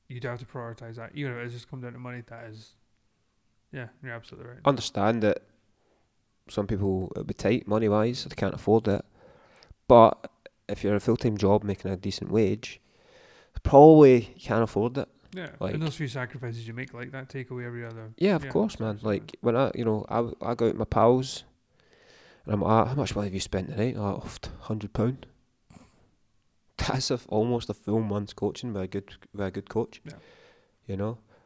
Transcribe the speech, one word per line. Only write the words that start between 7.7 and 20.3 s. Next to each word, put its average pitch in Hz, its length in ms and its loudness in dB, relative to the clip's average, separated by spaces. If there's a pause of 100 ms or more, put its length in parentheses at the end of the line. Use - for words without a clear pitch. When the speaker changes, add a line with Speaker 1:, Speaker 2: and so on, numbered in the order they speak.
Speaker 2:
they - 100 -14
can't 98 200 -4
afford 110 340 2
it. 98 160 -2 (840)
But 117 420 8 (380)
if - 140 -8
you're 104 140 0
a 101 40 0
full-time 110 380 0
job 101 240 4
making 95 280 -6
a 95 60 -4
decent 95 340 -8
wage, 104 500 -2 (800)
probably 143 760 10
you - 100 -20
can 113 160 0
afford 117 360 -2
it. - 100 -6 (240)
Speaker 1:
Yeah, 180 260 -12
Speaker 2:
Like - 160 -6
Speaker 1:
and 151 80 -4
those 151 140 -6
few 151 100 -8
sacrifices 117 600 -10
you 113 80 -14
make, 127 200 -14
like 120 160 -14
that, 135 180 -14
take 131 220 -12
away 123 160 -10
every 120 180 -12
other. 113 340 -16
Speaker 2:
Yeah, 185 180 2
of 147 80 -4
Speaker 1:
Yeah, 135 80 -12
Speaker 2:
course, 214 260 -2
Speaker 1:
so 113 60 -4
Speaker 2:
man. 107 120 -2
Speaker 1:
it's 110 80 -12
Speaker 2:
Like, 107 360 -4
when 117 160 0
I, 131 180 0
you 120 100 -4
know, 107 240 -2
I, 113 100 -2 (320)